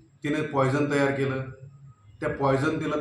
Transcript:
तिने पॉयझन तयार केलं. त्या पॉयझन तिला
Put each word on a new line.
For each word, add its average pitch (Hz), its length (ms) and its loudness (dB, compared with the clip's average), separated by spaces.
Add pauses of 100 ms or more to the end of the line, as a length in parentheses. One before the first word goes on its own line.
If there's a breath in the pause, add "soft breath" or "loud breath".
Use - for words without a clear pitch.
(240)
तिने 151 180 -2
पॉयझन 139 500 2
तयार 139 180 4
केलं. 131 340 -2 (760)
त्या - 80 -2
पॉयझन 135 520 2
तिला 151 200 -2